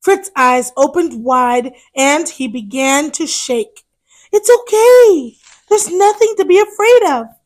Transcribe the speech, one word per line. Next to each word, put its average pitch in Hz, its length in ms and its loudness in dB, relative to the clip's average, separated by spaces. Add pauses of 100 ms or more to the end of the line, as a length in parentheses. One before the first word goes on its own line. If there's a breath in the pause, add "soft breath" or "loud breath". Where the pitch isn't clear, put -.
Fritz's 381 340 -2
eyes 254 400 0
opened 285 480 -2
wide 247 500 -2 (220 soft breath)
and 294 320 0
he 262 200 -10
began 262 640 -4
to 330 140 -8
shake. - 580 -8 (480 soft breath)
It's 415 180 -2
okay. 440 880 4 (320 soft breath)
There's 415 200 0
nothing 415 480 0
to 381 80 -2
be 370 140 2
afraid 427 440 2
of. 254 240 -2 (180)